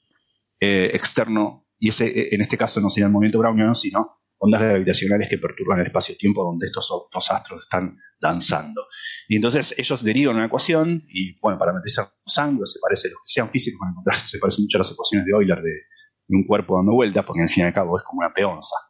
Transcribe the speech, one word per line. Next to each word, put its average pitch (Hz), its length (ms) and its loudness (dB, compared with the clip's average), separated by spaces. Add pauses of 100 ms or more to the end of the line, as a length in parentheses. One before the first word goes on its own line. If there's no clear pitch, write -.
(600)
eh, 98 340 2
externo, 110 720 0 (120)
y 107 120 2
ese, 113 180 2
eh, - 240 -2
en 104 100 2
este 110 160 -2
caso - 240 -2
no 101 80 2
sería 101 160 2
el 101 80 4
movimiento 110 260 4
browniano, 113 340 4
sino 104 440 -2 (200)
ondas 107 240 4
gravitacionales 101 680 2
que 98 80 -2
perturban - 420 -2
el 87 80 0
espacio-tiempo 101 560 0
donde 85 220 -4
estos - 260 -8
o-, 90 180 -8
dos - 220 -2
astros 95 320 -8
están 92 340 -4 (220)
danzando. - 600 -2 (480)
Y 107 80 2
entonces 123 400 0
ellos 127 260 -2
derivan 120 320 2
una 113 120 0
ecuación 160 600 0
y, 92 320 -6
bueno, 104 180 0
parametrizan 92 480 -2 (200)
los - 120 -2
ángulos, 143 360 0
se - 80 -16
parece, - 260 0
los - 120 -14
que - 120 -8
sean 117 180 -2
físicos 101 300 -2
van 92 100 -6
a - 20 -4
encontrar, 90 260 -2 (100)
se 101 120 -6
parece 98 220 0
mucho 104 160 0
a - 20 2
las 92 120 -2
ecuaciones 98 340 -2
de 95 60 0
Euler 95 300 2
de, 82 100 -4
de - 680 -6
un 95 80 2
cuerpo 95 320 2
dando 98 160 4
vueltas, 104 320 2
porque 82 160 -2
al 82 80 2
fin 92 140 2
y 87 40 2
al 85 60 0
cabo 87 240 0
es - 60 -6
como - 160 -10
una 85 120 0
peonza 90 440 -2 (140)